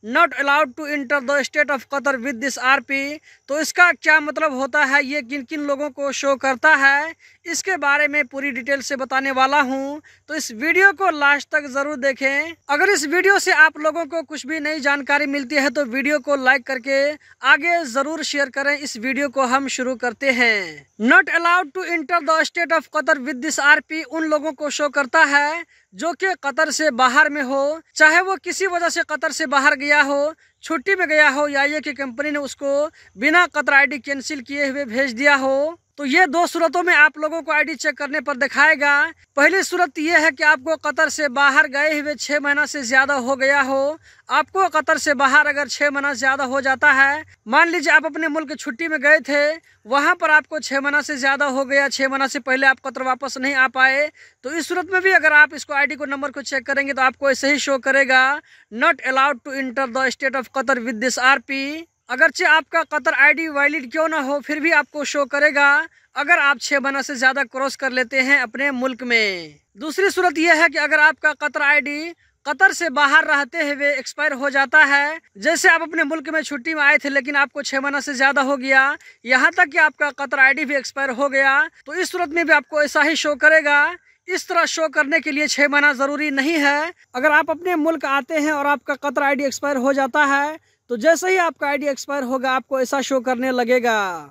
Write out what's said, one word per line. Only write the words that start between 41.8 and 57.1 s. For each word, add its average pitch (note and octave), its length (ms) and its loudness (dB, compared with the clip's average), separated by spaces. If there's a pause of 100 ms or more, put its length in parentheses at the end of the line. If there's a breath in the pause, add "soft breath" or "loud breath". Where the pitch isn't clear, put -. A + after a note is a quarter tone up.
हुए D4+ 140 -6
छः C#4 260 -4
महीना C#4+ 260 0
से C#4+ 160 -8
ज़्यादा C4+ 320 2
हो C4 220 -2
गया C#4 240 2
हो। C4+ 380 -2 (320 soft breath)
आपको D#4+ 380 0
कतर D#4 300 0
से D4 160 0
बाहर C#4 320 4
अगर C#4+ 220 -2
छः D4 220 -2
महीना C#4 220 -4
ज़्यादा C4+ 320 -2
हो C4 160 -2
जाता C4+ 320 2
है, C#4 320 2 (240 soft breath)
मान D#4 200 6
लीजिए D#4+ 240 0
आप D4+ 140 6
अपने D#4 220 -4
मुल्क D4+ 280 -6
छुट्टी D4 320 -8
में D#4 120 -2
गए D4+ 200 4
थे, D4 380 0 (280 soft breath)
वहाँ C#4+ 280 2
पर E4+ 160 0
आपको D#4 280 2
छः C4+ 220 -4
महीना C#4+ 220 0
से D4+ 140 -6
ज़्यादा C4+ 300 0
हो C4+ 180 -2
गया, C#4 240 0
छः C4+ 200 -2
महीना C4+ 180 -2
से C#4+ 140 -6
पहले C4 260 0
आप C4 200 2
कतर B3+ 160 -8
वापस C4 360 -6
नहीं C4+ 160 -4
आ C4 140 2
पाए, C4 380 0 (360 soft breath)
तो C4+ 100 -10
इस D#4+ 160 -6
सूरत F4 240 -4
में F#4 100 0
भी F#4+ 100 2
अगर D#4 200 2
आप D4+ 220 4
इसको D4 200 -10
आईडी C#4 220 -2
को C#4+ 80 -10
नंबर C#4 260 -8
को C#4 120 -12
चेक C4 240 -6
करेंगे C#4 260 -4
तो C4 100 -2
आपको C4 280 0